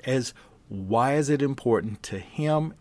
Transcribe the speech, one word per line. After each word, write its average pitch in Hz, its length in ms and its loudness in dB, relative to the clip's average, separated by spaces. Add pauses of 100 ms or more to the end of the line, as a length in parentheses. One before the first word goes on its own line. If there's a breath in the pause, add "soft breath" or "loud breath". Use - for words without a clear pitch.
as 127 280 0 (360 loud breath)
why 113 460 0
is 147 140 2
it 143 140 2
important 113 600 0
to - 160 -10
him 156 600 -2